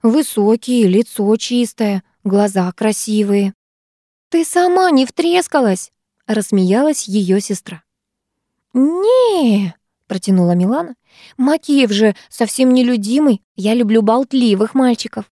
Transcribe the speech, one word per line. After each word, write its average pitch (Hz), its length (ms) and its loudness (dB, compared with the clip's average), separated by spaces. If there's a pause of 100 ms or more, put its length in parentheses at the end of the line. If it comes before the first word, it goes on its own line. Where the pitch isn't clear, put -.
«Высокий, 233 840 0
лицо 214 500 0
чистое, 226 680 -4 (200)
глаза 196 480 0
красивые». 202 840 -2 (760)
«Ты 330 140 0
сама 359 460 0
не 262 160 2
втрескалась?» 311 880 -2 (340)
рассмеялась 214 840 0
её 196 320 0
сестра. 180 440 -10 (880)
«Не», 330 1040 0 (320)
протянула 180 460 0
Милана. 233 420 -2 (420)
«Макеев 277 540 0
же 208 240 2 (140)
совсем 254 440 0
нелюдимый, 247 720 0 (120)
я 208 200 -2
люблю 226 260 2
болтливых 220 720 0
мальчиков. 240 600 -2